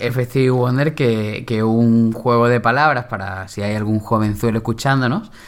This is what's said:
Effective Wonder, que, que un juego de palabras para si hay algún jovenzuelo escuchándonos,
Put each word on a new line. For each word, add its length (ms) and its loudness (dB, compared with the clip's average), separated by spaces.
Effective 480 0
Wonder, 440 0
que, 540 -2
que 160 -2
un 480 4
juego 380 2
de 100 2
palabras 460 2
para 420 -8
si 140 -10
hay 120 -2
algún 280 0
jovenzuelo 560 0
escuchándonos, 720 -2